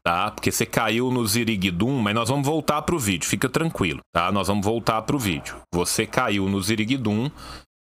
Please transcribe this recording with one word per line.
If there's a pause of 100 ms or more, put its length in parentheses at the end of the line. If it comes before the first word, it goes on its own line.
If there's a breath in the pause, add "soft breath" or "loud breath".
tá?
Porque
você
caiu
no
Ziriguidum,
mas
nós
vamos
voltar
pro
vídeo,
fica
tranquilo, (140)
tá?
Nós
vamos
voltar
pro
vídeo. (180)
Você
caiu
no
Ziriguidum, (560 loud breath)